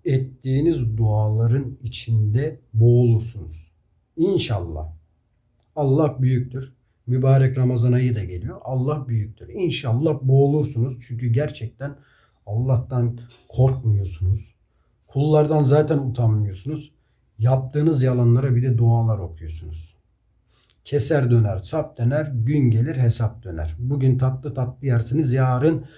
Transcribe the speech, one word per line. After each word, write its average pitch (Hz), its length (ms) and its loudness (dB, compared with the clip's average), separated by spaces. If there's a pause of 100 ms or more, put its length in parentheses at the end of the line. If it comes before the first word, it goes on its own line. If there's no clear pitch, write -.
ettiğiniz 131 920 -2
duaların 110 880 0
içinde 113 760 -2 (140)
boğulursunuz. 113 960 2 (440)
İnşallah. 90 760 -2 (840)
Allah 143 460 2
büyüktür. 131 520 -2 (340)
Mübarek 131 500 2
Ramazan 123 340 2
ayı 123 240 2
da 98 80 -6
geliyor. 90 380 -10
Allah 131 460 -4
büyüktür. 110 420 -6
İnşallah 147 720 -2
boğulursunuz. 135 840 2
Çünkü 120 200 -6
gerçekten 139 680 -4 (500)
Allah'tan 120 720 -2 (280)
korkmuyorsunuz. 101 1080 0 (520)
Kullardan 151 560 2
zaten 151 340 4
utanmıyorsunuz. 113 920 -2 (480)
Yaptığınız 131 640 0
yalanlara 123 520 2
bir 120 80 2
de 120 140 0
dualar 117 420 2
okuyorsunuz. 80 800 -12 (840)
Keser 139 480 0
döner, 104 260 4
sap - 400 -6
döner, 143 380 0
gün 123 360 2
gelir 123 240 0
hesap 117 480 0
döner. 80 360 -6
Bugün 131 380 0
tatlı 131 360 -2
tatlı 127 340 -6
yersiniz, 127 460 0
yarın 131 520 2 (120)